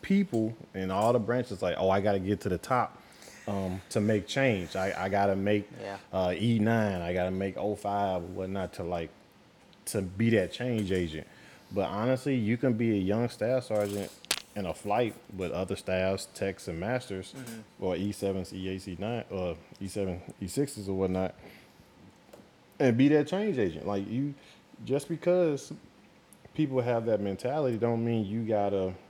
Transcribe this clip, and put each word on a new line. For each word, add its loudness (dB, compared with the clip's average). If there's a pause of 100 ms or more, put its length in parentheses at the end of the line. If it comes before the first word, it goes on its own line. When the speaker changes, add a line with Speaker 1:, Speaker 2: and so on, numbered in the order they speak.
Speaker 1:
people 2 (200)
in -2
all 4
the 6
branches -2
like, 0
"Oh, 4
I 6
gotta 4
get 0
to -2
the 0
top, -2 (480)
um, -4
to 2
make 2
change. 0
I, -2
I -2
gotta 4
make, 2 (120)
Speaker 2:
Yeah. -10 (140)
Speaker 1:
uh, 2
E 2
nine. 2
I -4
gotta 0
make -4
oh -2
five -2
or -10
whatnot -6
to, -8
like, -4 (760)
to -2
be 0
that 4
change -2
agent." -2 (460)
But 0
honestly, 0
you 2
can 2
be 2
a 2
young 2
staff -2
sergeant -2 (460)
in -4
a -2
flight 0 (220)
with -2
other -2
staffs, 0
techs, -6
and -6
masters, -4
Speaker 2:
Mm-hmm. -12
Speaker 1:
or 0
E -2
sevens, -4
E -6
eights, -6
E -6
nine, -4
or -4 (240)
E -8
seven, -4 (200)
E -6
sixes -4
or -2
whatnot, 0 (1400)
and 6
be 8
that 4
change 0
agent. 0
Like, -2
you, -2 (500)
just -2
because 2 (840)
people 2
have 2
that 4
mentality 0
don't 2
mean 2
you -2
gotta 2 (160)